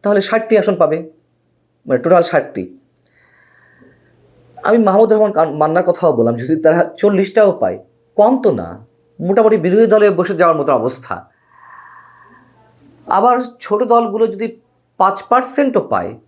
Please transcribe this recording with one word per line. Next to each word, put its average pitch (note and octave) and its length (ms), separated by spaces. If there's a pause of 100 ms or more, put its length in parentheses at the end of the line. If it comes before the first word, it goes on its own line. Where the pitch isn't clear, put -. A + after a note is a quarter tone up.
তাহলে G3+ 200
ষাটটি A3 360
আসন G3 180
পাবে, E3 340 (760)
মানে B2+ 120
টোটাল E3+ 240
ষাটটি। - 540 (1900)
আমি A#3 140
মাহমুদুর G#3+ 400
রহমান G#3+ 140
কান-, D#3+ 240
মান্নার D#3 280
কথাও E3+ 300
বললাম, A#2 220
যদি D#3 260
তারা D#3+ 360
চল্লিশটাও G3 540
পায়, F#2 280 (360)
কম B3+ 260
তো A3 100
না, F#2 340 (360)
মোটামুটি G3 360
বিরোধী F#3 280
দলে G#3 240
বসে F#3 240
যাওয়ার E3 280
মতো C3+ 120
অবস্থা। A#2 560 (1800)
আবার A#3+ 340 (200)
ছোট G#3 240
দলগুলো A3+ 440
যদি G#3 320 (380)
পাঁচ F#3+ 260
পার্সেন্টও B3+ 580
পায় F#2+ 360 (100)